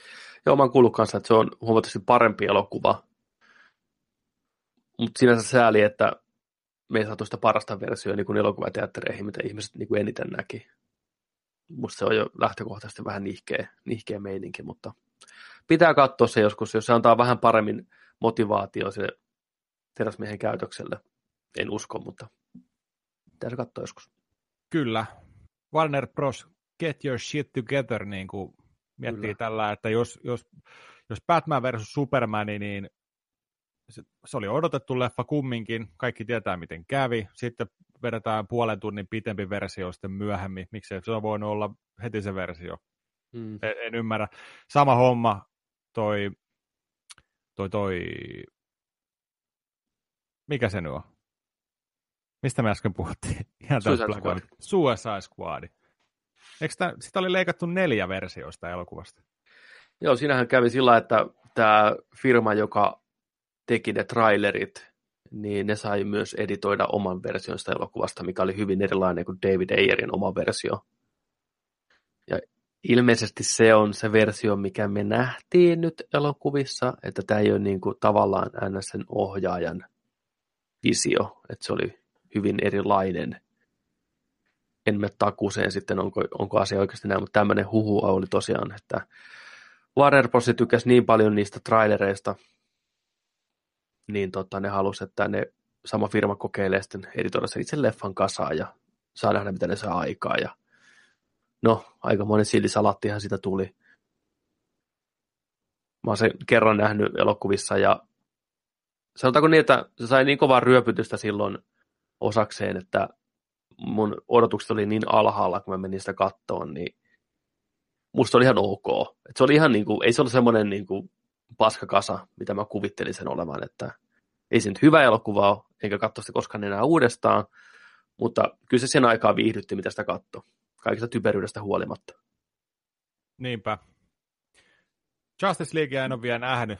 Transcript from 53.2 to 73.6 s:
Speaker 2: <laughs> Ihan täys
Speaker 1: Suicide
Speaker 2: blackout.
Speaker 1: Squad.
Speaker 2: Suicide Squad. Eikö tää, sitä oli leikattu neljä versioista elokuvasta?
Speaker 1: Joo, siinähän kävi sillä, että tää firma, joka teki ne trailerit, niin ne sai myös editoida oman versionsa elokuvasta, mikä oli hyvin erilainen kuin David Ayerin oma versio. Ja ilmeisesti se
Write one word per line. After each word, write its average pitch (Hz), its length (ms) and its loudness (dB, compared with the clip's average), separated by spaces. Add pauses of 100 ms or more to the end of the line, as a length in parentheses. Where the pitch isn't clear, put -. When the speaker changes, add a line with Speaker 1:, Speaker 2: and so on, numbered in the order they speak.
Speaker 2:
<laughs> - 120 -20
Ihan 131 160 0
täys - 20 -16
Speaker 1:
Suicide 117 220 0
Speaker 2:
blackout. 101 320 -4
Speaker 1:
Squad. - 120 -12 (100)
Speaker 2:
Suicide 117 640 -2
Squad. 80 420 -12 (960)
Eikö 160 160 -6
tää, 180 220 -4
sitä - 200 -8
oli 185 120 -2
leikattu 180 340 -2
neljä 165 420 0
versioista 90 640 -10
elokuvasta? 87 540 -14 (800)
Speaker 1:
Joo, 139 140 2
siinähän 127 320 0
kävi 120 220 4
sillä, 123 280 6
että - 280 2 (280)
tää 107 420 6 (260)
firma, 117 320 4
joka 104 480 0 (640)
teki 113 280 -2
ne 107 100 -2
trailerit, 101 880 0 (400)
niin 104 360 -6
ne 104 80 0
sai 104 280 -4
myös 104 300 -4
editoida 101 520 -2
oman 92 380 -4
versionsa - 480 -8
elokuvasta, - 520 -6
mikä 92 200 -4
oli 95 140 -2
hyvin 98 240 -4
erilainen 92 440 -2
kuin 92 160 -12
David 95 280 0
Ayerin 98 460 0
oma 95 200 -4
versio. - 500 -4 (1400)
Ja - 100 -4 (440)
ilmeisesti 120 600 4
se 113 320 6